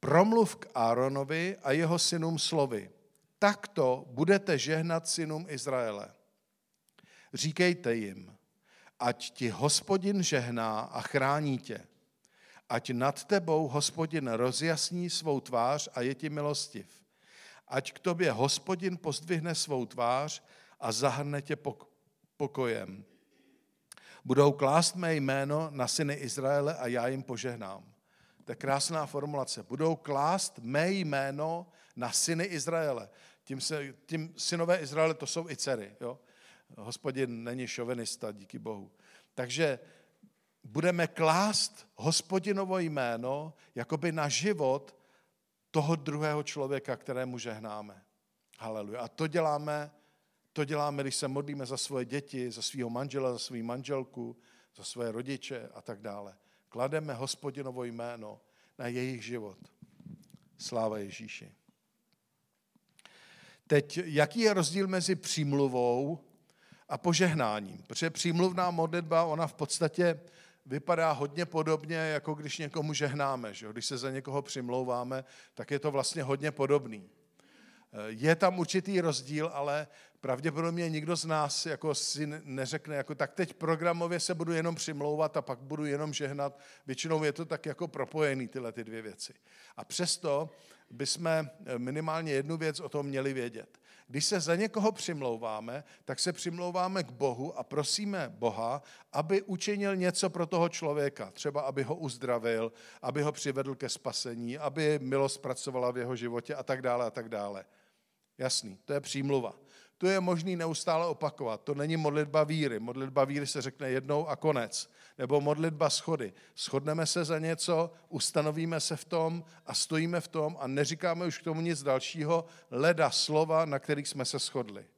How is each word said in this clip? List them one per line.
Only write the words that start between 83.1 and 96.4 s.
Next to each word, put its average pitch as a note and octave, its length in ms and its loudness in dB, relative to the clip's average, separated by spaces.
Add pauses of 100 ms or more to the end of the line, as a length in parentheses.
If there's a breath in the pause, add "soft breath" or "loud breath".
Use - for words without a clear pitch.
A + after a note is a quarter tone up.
„Tak C#3 180 -2
teď F3 220 -2
programově E3+ 640 0
se F3+ 140 0
budu E3 180 -2
jenom E3+ 220 0
přimlouvat D3+ 600 -2
a C#3+ 60 0
pak B2 160 -6
budu D3 260 -6
jenom D3 280 -2
žehnat.“ C#3+ 460 -4 (280 loud breath)
Většinou D#3+ 380 0
je D3 80 2
to E3 120 -4
tak D#3 220 -6
jako D#3+ 220 -4
propojený, C#3 600 0
tyhle A#2+ 240 -6
ty A2+ 120 -8
dvě A2 180 -10
věci. - 320 -12 (420 loud breath)
A - 80 -12
přesto D#3+ 640 0 (400 loud breath)
bychom, C#3 360 -4
eh, D#3+ 220 2 (300)
minimálně D#3 540 -2
jednu C#3+ 240 0
věc D#3+ 240 -2
o D3+ 80 -8
tom C#3+ 180 -2
měli C3+ 260 -2
vědět. A#2+ 460 -6 (300 loud breath)
Když C#3 160 -2
se G3 160 2
za D#3+ 160 2
někoho G#3+ 360 2
přimlouváme, A#2+ 920 -4 (200 loud breath)
tak C3+ 140 -6
se F3+ 140 0
přimlouváme F3+ 720 -2